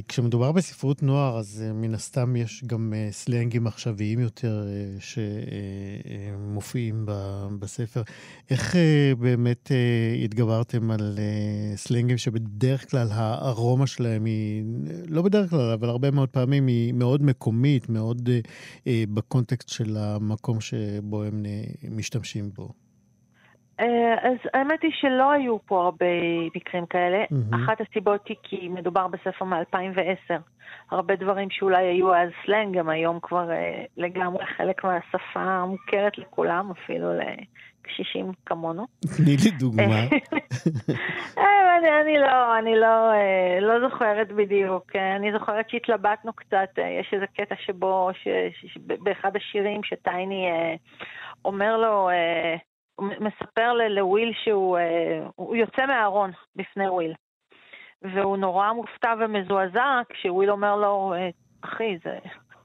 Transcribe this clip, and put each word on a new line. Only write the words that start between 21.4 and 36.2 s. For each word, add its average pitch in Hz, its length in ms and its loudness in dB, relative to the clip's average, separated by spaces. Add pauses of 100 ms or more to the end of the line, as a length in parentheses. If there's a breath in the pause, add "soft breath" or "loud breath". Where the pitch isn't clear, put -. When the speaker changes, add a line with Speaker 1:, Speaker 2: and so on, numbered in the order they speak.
Speaker 1:
אה, - 460 -10
משתמשים 107 640 -6
בו? 98 280 -16 (960 soft breath)
Speaker 2:
אה, 233 360 4 (140)
אז 254 80 0 (160)
האמת 277 280 2
היא 320 120 2
שלא 262 380 4
היו 254 340 2
פה 185 180 2
הרבה 180 220 2 (500)
מקרים 175 300 -6
כאלה. 180 460 2
Speaker 1:
מהמם. 120 320 0
Speaker 2:
אחת 220 180 0
הסיבות 202 460 0
היא 214 160 -8
כי 180 260 -8
מדובר 180 380 -2
בספר 185 380 -6
מאלפיים 185 500 -4
ועשר. 180 420 -2 (540 loud breath)
הרבה 185 240 0
דברים 190 340 -2
שאולי 185 360 4
היו 180 300 4
אז 175 140 4 (160)
סלנג, 202 320 0
הם 160 120 0
היום 165 320 0
כבר, 170 300 -2
אה, - 320 -4 (140)
לגמרי 180 480 -4 (120)
חלק 185 260 -2
מהשפה 180 560 -4
המוכרת 190 760 -2
לכולם, 175 540 -2